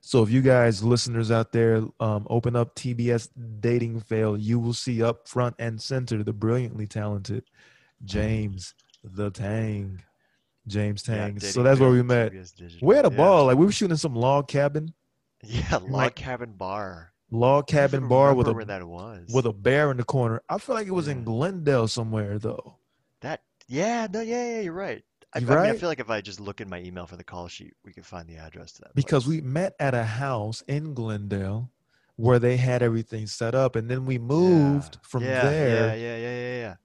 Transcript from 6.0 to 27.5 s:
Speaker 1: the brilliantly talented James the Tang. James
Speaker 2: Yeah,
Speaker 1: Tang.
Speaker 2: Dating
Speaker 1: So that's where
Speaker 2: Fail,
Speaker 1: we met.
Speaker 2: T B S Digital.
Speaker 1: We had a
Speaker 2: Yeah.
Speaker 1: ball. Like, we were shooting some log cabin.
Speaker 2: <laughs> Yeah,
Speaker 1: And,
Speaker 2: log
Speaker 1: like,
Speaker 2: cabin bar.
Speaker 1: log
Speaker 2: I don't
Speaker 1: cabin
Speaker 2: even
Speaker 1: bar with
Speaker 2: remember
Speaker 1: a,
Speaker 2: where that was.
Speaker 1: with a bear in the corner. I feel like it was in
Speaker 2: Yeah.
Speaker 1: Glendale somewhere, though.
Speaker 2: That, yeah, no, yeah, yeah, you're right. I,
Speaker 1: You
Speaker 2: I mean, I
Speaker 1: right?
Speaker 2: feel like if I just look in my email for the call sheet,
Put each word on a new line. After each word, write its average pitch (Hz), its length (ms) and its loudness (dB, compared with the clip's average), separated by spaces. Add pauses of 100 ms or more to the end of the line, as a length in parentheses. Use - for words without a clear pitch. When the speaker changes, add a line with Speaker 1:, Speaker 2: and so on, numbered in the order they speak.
Speaker 1:
the 113 80 -4
brilliantly 110 540 -2
talented 104 580 -6 (600)
James 104 720 -4 (300)
the 101 260 -6
Tang. 101 720 -6 (640)
James 104 400 -2
Speaker 2:
Yeah, 117 100 -2
Speaker 1:
Tang. 101 180 -4
Speaker 2:
Dating 101 160 -8
Speaker 1:
So 123 120 0
that's 135 180 8
where 131 100 8
Speaker 2:
Fail, 123 60 8
Speaker 1:
we 123 60 4
met. 120 280 2
Speaker 2:
T 95 60 -16
B 95 60 -14
S 90 100 -20
Digital. 87 360 -4
Speaker 1:
We 233 80 8
had 285 100 6
a 170 40 6
Speaker 2:
Yeah. 123 60 -4
Speaker 1:
ball. 160 300 8
Like, 127 120 6
we 170 80 8
were 202 60 2
shooting 180 240 0
some 147 180 -2
log 135 340 2
cabin. 147 500 -2
Speaker 2:
<laughs> - 40 -20 (420)
Yeah, 113 320 -4
Speaker 1:
And, 92 100 -4
Speaker 2:
log 131 60 -6
Speaker 1:
like, 131 220 0
Speaker 2:
cabin 120 380 -10
bar. 95 600 -10 (200)
Speaker 1:
log 131 360 4
Speaker 2:
I - 60 -2
don't 147 80 4
Speaker 1:
cabin 139 200 2
Speaker 2:
even 123 60 -6
Speaker 1:
bar 135 240 8
with 123 140 4
Speaker 2:
remember 117 40 2
Speaker 1:
a, 110 40 2
Speaker 2:
where 101 240 -8
that 87 80 -12
was. 90 480 -14
Speaker 1:
with 127 120 2
a 113 60 -2
bear 127 380 2
in 131 60 -4
the 123 80 -2
corner. 117 440 -2
I 190 100 -4
feel 240 180 -4
like 220 100 -6
it 185 60 -6
was 170 160 -2
in 139 100 -6
Speaker 2:
Yeah. 117 60 -10
Speaker 1:
Glendale 135 640 0
somewhere, 110 500 -4
though. - 380 -8 (460)
Speaker 2:
That, 147 200 -10 (240)
yeah, 220 460 -2
no, 214 80 -6
yeah, 240 360 -4
yeah, 226 40 -6
you're 180 120 -6
right. 175 300 -10 (320)
I, 151 60 -4
Speaker 1:
You 123 60 -2
Speaker 2:
I 117 40 0
mean, 143 80 6
I 196 120 4
Speaker 1:
right? 226 100 -4
Speaker 2:
feel 180 80 -4
like 151 100 -4
if 113 120 -8
I 110 100 -2
just 95 180 -14
look 101 220 -10
in 104 80 -12
my 90 120 -10
email 90 280 -12
for 90 80 -20
the 90 80 -18
call 87 240 -12
sheet, - 260 -20 (100)